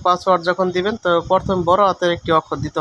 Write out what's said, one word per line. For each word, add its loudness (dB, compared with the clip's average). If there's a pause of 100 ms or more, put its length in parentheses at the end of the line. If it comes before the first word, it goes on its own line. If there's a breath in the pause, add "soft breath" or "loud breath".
পাসওয়ার্ড 2
যখন -2
দিবেন -2
তো 0 (220)
প্রথম 0 (120)
বড় 4
হাতের 0
একটি -8 (100)
অক্ষর -4
দিতে -6